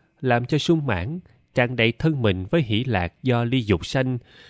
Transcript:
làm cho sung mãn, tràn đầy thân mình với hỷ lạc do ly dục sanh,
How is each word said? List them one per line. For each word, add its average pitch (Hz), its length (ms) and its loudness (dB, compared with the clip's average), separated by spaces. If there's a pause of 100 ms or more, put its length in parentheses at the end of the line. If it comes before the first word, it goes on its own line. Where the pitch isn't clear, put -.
(220)
làm 123 240 2
cho 156 120 0
sung 156 280 0
mãn, 117 340 -4 (340)
tràn 123 220 0
đầy 117 160 2
thân 156 300 0
mình 92 300 2
với 165 100 2
hỷ 113 220 0
lạc 98 300 -2 (100)
do 120 200 2
ly 120 180 0
dục 101 240 0
sanh, 131 320 -2 (320)